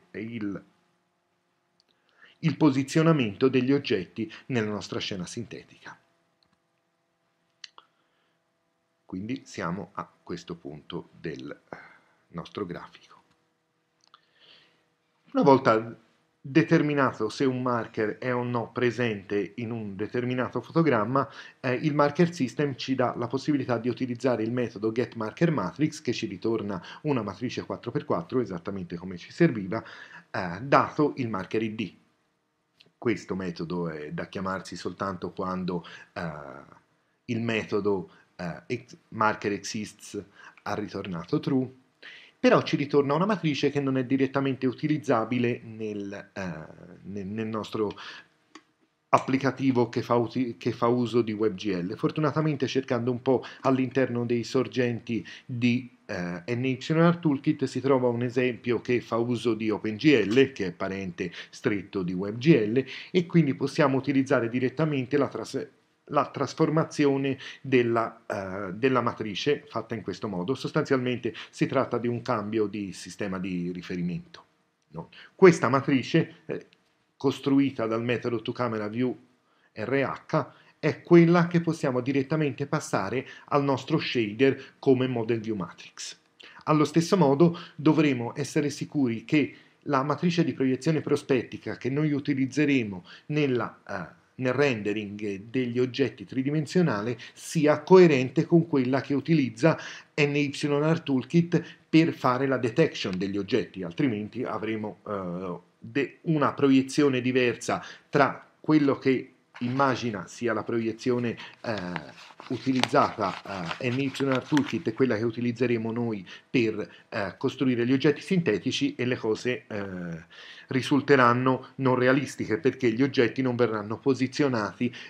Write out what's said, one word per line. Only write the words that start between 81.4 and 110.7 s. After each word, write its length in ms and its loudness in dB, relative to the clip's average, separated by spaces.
che 140 2
possiamo 400 -2
direttamente 640 -2
passare 600 -2
al 180 2
nostro 340 0
shader 800 2
come 300 4
Model 320 -2
View 160 -4
Matrix. 640 -12
Allo 200 4
stesso 320 2
modo 400 6
dovremo 600 2
essere 340 -2
sicuri 560 -2
che 320 2
la 200 0
matrice 400 0
di 100 0
proiezione 480 0
prospettica 760 -2
che 120 -4
noi 220 0
utilizzeremo 920 0
nella, 600 0
eh, 180 -8
nel 160 -2
rendering 960 -2
degli 300 -2
oggetti 460 -2
tridimensionali 920 0
sia 480 2
coerente 640 8
con 220 6
quella 320 2
che 140 -2
utilizza 640 2
N 200 2
Y 160 2
R 480 2
Toolkit 640 2
per 260 6
fare 320 2
la 120 2
detection 600 0
degli 200 -2
oggetti, 440 -2
altrimenti 640 -4
avremo, 640 -6
eh, 500 -6
de-, 440 -6
una 300 2
proiezione 680 4
diversa 600 0
tra 360 2
quello 400 6
che 300 0
immagina 680 0
sia 240 -4
la 120 -2
proiezione, 760 -2